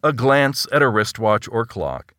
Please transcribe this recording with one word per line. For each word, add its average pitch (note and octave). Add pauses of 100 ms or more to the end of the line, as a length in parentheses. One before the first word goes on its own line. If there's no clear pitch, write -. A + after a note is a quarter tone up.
a D3+
glance C#3
at C#3+
a C3
wristwatch G#2+
or A#2
clock D2